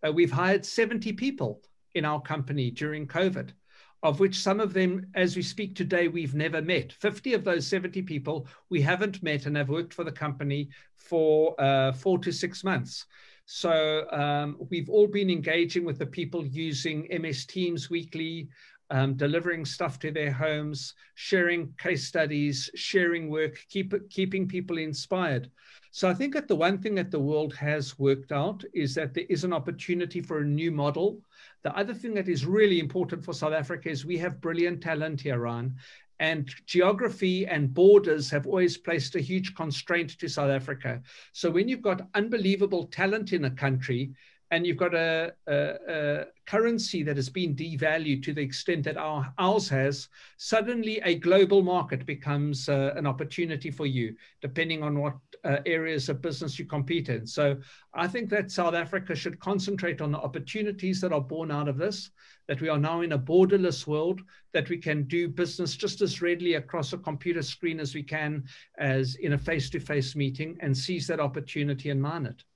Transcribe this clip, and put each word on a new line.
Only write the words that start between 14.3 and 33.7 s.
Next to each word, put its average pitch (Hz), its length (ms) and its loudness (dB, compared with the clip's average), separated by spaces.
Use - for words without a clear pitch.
we've 170 180 -4
all 208 160 8
been 202 240 2
engaging 170 560 2
with 143 140 -4
the 147 80 -2
people 165 400 -6
using 151 640 -4
M 165 140 -2
S - 200 -6
Teams 175 460 -4
weekly, 165 580 -6
um, 135 240 2
delivering 160 520 0
stuff 135 340 -4
to 151 100 -4
their 151 220 -2
homes, 151 640 -2
sharing 175 600 2
case 160 340 -2
studies, 147 680 0
sharing 170 560 2
work, 156 400 -2
keep, 190 240 -2
keeping 190 380 0
people 180 320 -4
inspired. 156 720 -2
So - 140 2
I 180 60 4
think 269 220 -2
that 294 120 -2
the 202 80 4
one 180 220 4
thing 202 180 -2
that 185 160 -2
the 156 80 0
world 151 360 0
has 147 440 -2
worked 135 320 2
out 156 320 -2
is 139 220 0
that 156 180 -2
there 175 140 -4
is 170 160 0
an 185 80 0
opportunity 175 720 -4
for 160 180 -4
a 147 60 0
new 151 260 0
model. 156 480 0
The - 120 -4
other 202 180 -2
thing 233 200 -6
that 190 160 0
is 143 160 0
really 196 340 6
important 160 460 -2
for 175 80 -6
South 156 180 0
Africa 156 380 -2